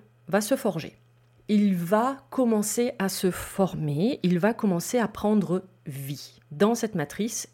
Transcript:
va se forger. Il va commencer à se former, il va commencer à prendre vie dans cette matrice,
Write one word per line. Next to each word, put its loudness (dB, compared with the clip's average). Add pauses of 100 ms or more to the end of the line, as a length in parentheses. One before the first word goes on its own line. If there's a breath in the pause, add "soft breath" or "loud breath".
(280)
va 2
se 0
forger. -4 (520)
Il 4
va 0 (120)
commencer 2
à 0
se 0
former, 0
il 2
va 2
commencer 0
à 2
prendre 0 (220)
vie -12 (140)
dans 2
cette -4
matrice, -4